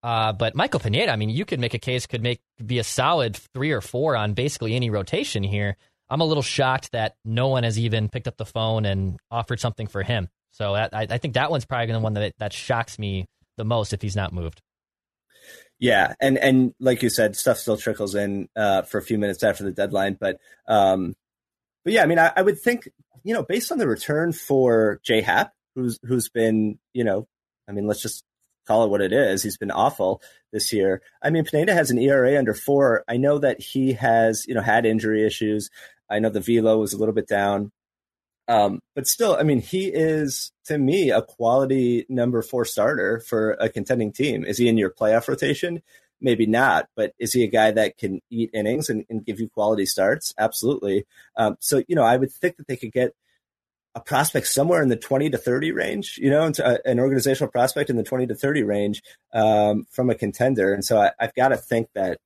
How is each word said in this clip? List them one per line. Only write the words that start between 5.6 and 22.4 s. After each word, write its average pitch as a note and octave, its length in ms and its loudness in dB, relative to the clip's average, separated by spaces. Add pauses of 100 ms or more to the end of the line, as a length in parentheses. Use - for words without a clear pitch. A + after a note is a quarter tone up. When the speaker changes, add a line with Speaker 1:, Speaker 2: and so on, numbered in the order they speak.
Speaker 1:
I'm C#3+ 140 -2
a - 20 2
little D#3 180 0
shocked C3 500 -2
that A2 320 -4
no A#2 240 0
one C3 140 0
has A2+ 160 0
even A2+ 300 0
picked B2 180 -8
up A#2 120 -12
the G#2+ 80 -10
phone A2 400 -2
and F#2+ 320 -2 (120)
offered A#2 300 -4
something A2 260 -6
for G2 160 -6
him. G2 260 -4 (240)
So G2+ 200 -4
that, G#2+ 200 -2
I, G#2+ 160 -4
I A#2+ 100 -4
think B2+ 160 -6
that C3+ 160 0
one's D3 160 -2
probably A#2 260 -4
the A2+ 80 -2
one A2 140 -2
that, G#2 240 -4
that G#2 140 -8
shocks - 460 -4
me G2 280 -6 (300)
the A2+ 80 -8
most A2 280 -2
if G#2 100 -6
he's G2+ 140 -4
not G2 160 -4
moved. E2+ 280 -8 (1200)
Speaker 2:
Yeah, A2 420 2
and, C3+ 180 2
and C3 420 4
like B2+ 220 2
you B2 80 2
said, G#2+ 260 0
stuff A#2 220 0
still G#2+ 180 -2
trickles G#2 400 -6
in, G2+ 400 -4
uh, G2 260 0
for - 160 -6
a G2 40 -4
few A2 140 -4
minutes G2+ 280 -2
after G#2 180 0
the G2 80 -4
deadline, G2 480 -2
but, F#2+ 220 -6 (260)
um, F#2+ 480 2 (720)
but F#3+ 80 0
yeah, A3 100 4
I D#3 40 6
mean, E3 120 4
I, E3 160 4
I F#3 80 2